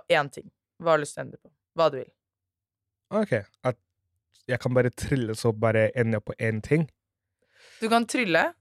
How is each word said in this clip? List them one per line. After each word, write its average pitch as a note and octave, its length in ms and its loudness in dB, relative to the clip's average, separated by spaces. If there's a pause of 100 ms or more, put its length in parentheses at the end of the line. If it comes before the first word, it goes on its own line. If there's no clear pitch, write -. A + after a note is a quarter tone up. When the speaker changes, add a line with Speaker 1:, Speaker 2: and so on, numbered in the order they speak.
(100)
Speaker 1:
én D3 200 2
ting. - 200 -20 (300)
Hva E3+ 100 -2
har D#3 80 4
du D3 60 -2
lyst - 100 -14
til C#3 100 -10
å - 20 -14
endre - 120 -18
på? - 120 -20 (260)
Hva E3 140 4
du C3+ 80 -8
vil. B2 120 -12 (1000)
Speaker 2:
Ok, A2 220 -2 (320)
at B2+ 120 0 (720)
jeg B2 120 -2
kan B2+ 140 -2
bare B2 160 4
trylle, A#2+ 460 -2
så A#2 220 0
bare A2 380 4
ender A2+ 220 0
jeg - 60 -10
på - 140 -10
én A2 240 -2
ting? D#3 260 0 (920)
Speaker 1:
Du A3 80 -2
kan A#3 160 4
trylle, A3 560 0